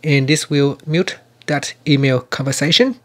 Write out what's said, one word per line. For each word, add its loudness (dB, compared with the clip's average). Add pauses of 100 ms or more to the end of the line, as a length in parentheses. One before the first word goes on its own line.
And 2
this 0
will 0
mute -2 (260)
that -4 (120)
email 2
conversation. 0